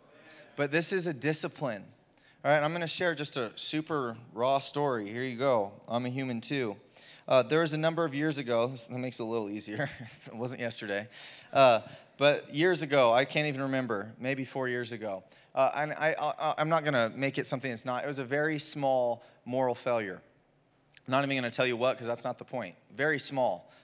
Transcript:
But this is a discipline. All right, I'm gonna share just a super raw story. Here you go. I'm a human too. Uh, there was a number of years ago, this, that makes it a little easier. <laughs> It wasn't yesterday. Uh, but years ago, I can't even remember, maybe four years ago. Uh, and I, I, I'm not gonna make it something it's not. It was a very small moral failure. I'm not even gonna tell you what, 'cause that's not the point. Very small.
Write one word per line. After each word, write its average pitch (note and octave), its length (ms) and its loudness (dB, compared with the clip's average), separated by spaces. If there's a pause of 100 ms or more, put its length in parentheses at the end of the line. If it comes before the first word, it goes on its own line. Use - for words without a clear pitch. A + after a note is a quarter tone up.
(560)
But C#3+ 160 -2
this E3 220 4
is F3+ 140 0
a E3+ 60 -2
discipline. C3+ 720 -2 (640)
All C#3+ 60 6
right, D3 100 4
I'm D#3 80 0
gonna E3+ 160 -4
share F3 260 0
just C#3+ 220 -4
a A#2 220 -4
super D3+ 580 -2 (180)
raw C3 260 2
story. C3+ 460 0
Here A#2 200 -6
you B2+ 100 -6
go. A2+ 380 2 (120)
I'm A#2+ 200 -2
a B2 40 -4
human B2+ 300 -4
too. A#2 380 -2 (500)
Uh, C3 160 6
there D3+ 160 2
was D#3+ 140 2
a D#3 40 -2
number E3 280 2
of C3+ 100 -4
years D3+ 220 0
ago, A#2+ 300 2
this, C3 200 -6
that B2+ 100 -8
makes B2+ 220 -4
it A#2+ 40 -4
a - 20 -6
little A2 240 -2
easier. G#2+ 460 -6
<laughs> - 40 -16 (280)
It - 60 -12
wasn't A#2+ 280 -6
yesterday. G#2+ 480 -4 (420)
Uh, B2 300 8 (360)
but C#3+ 380 2
years E3 280 4
ago, C3+ 280 6
I B2+ 140 6
can't D3+ 240 0
even C3+ 140 -4
remember, A#2 540 -2
maybe C3 280 -2
four B2+ 240 -4
years A#2+ 240 -4
ago. G2+ 320 -6 (280)
Uh, C3 220 4
and D3+ 160 -2
I, D#3 260 0
I, D3+ 400 -2
I'm D#3 120 0
not D#3+ 160 2
gonna B2 240 2
make C3 280 -4
it C#3 100 -2
something C3 220 -4
it's A#2 140 -6
not. B2+ 220 -4
It - 20 -4
was C#3+ 120 -6
a C3+ 40 -4
very D3 360 0
small C3 640 0 (200)
moral B2+ 320 0
failure. A2 460 -4 (840)
I'm B2 60 -6
not C#3 140 2
even C#3 100 0
gonna B2 140 -2
tell B2+ 180 2
you B2 80 0
what, A#2+ 220 2
'cause A#2 100 -8
that's A#2 160 -4
not B2 140 -6
the - 80 -14
point. G#2 300 -8 (200)
Very C#3+ 240 0
small. A#2+ 500 0 (140)